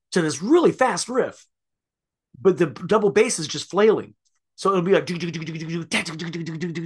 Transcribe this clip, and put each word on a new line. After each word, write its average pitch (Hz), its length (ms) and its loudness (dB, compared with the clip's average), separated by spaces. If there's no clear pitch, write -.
to 180 100 2
this 151 200 -2
really 247 300 4
fast 226 360 -2
riff, 226 380 -4
but 165 180 2
the 170 80 4
double 190 440 0
bass 226 280 0
is 156 80 -6
just - 240 -10
flailing. 190 440 2
So - 140 0
it'll 190 120 2
be 185 100 2
like, 151 180 2
you 175 80 -4